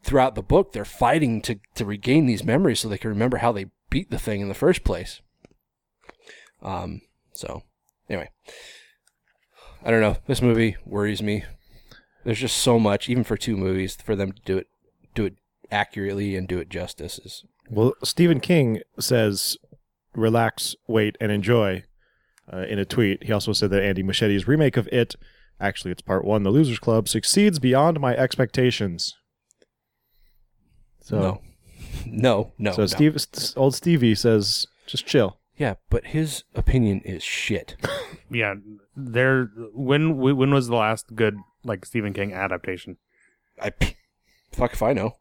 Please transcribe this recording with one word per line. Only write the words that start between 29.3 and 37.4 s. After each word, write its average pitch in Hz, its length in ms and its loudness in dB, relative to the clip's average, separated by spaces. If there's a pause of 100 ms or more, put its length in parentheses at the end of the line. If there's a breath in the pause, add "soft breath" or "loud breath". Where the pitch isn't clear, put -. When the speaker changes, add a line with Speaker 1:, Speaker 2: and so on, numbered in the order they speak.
Speaker 2:
So, - 200 -4
Speaker 1:
No. 98 260 -2
<laughs> - 640 -14
No, 113 500 2
no, 104 140 0
Speaker 2:
so 104 100 2
Speaker 1:
no. 101 40 4
Speaker 2:
Steve, 151 300 4
s-, 143 180 -4
s-, - 220 -8
old 135 180 4
Stevie 123 400 4
says, 107 520 2 (200)
"Just - 200 -8
chill." 107 320 2 (180)
Speaker 1:
Yeah, 120 180 -2 (160)
but - 180 0
his 156 360 -4 (120)
opinion 110 480 2
is 90 180 -8
shit. - 600 -6